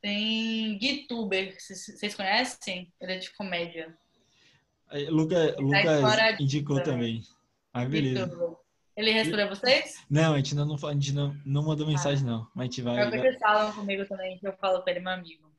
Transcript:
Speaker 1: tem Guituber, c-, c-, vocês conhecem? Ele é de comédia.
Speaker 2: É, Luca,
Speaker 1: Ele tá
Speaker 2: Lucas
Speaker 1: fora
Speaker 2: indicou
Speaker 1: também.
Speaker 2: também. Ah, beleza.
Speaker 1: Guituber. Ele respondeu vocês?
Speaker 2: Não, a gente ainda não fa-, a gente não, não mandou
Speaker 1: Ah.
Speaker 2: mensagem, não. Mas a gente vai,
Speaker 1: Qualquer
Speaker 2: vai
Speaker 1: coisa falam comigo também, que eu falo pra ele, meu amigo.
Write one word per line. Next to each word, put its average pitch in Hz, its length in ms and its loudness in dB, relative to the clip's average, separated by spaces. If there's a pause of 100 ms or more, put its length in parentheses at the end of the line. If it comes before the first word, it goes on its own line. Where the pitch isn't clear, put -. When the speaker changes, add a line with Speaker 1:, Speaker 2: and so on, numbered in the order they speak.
Speaker 1:
tem 220 760 -2
Guituber, 202 800 -2
c-, - 160 -16
c-, - 220 -14
vocês 208 180 -6
conhecem? 196 760 -2 (100)
Ele 185 120 -6
é 185 40 -4
de - 180 -10
comédia. 170 600 -6 (920)
Speaker 2:
É, 143 180 -6
Luca, 160 260 2
Speaker 1:
Ele 160 200 4
tá 143 60 -6
Speaker 2:
Lucas 156 400 4
Speaker 1:
fora 214 400 4
Speaker 2:
indicou 143 420 0
Speaker 1:
também. 117 380 -2
Speaker 2:
também. - 20 -14 (500)
Ah, 123 120 -2
beleza. 135 400 0
Speaker 1:
Guituber. 170 300 -6 (400)
Ele 220 160 0
respondeu 208 380 2
vocês? 247 460 2 (140)
Speaker 2:
Não, 156 240 6
a 143 40 4
gente 139 160 0
ainda 147 120 0
não 147 120 -4
fa-, 151 120 -4
a 147 40 -2
gente 139 180 0
não, 143 240 0 (100)
não 139 180 0
mandou 151 220 0
Speaker 1:
Ah. 156 40 -2
Speaker 2:
mensagem, 143 340 2
não. 113 320 -2
Mas - 60 -6
a - 40 -2
gente 123 160 -6
vai, 120 140 -2
Speaker 1:
Qualquer 208 220 2
Speaker 2:
vai - 100 0
Speaker 1:
coisa 254 120 2
falam 214 340 4
comigo 196 320 -4
também, 190 320 -8
que 202 100 -8
eu 196 60 -6
falo 190 300 0
pra 185 100 0
ele, 180 80 -4
meu 185 100 -4
amigo. 165 460 -10